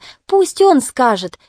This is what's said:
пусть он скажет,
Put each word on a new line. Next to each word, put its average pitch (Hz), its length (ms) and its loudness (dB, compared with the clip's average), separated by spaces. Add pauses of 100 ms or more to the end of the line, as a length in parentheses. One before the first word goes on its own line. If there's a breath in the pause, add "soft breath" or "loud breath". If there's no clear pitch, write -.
(280 loud breath)
пусть 392 340 -2
он 381 180 4
скажет, 208 580 -4 (120)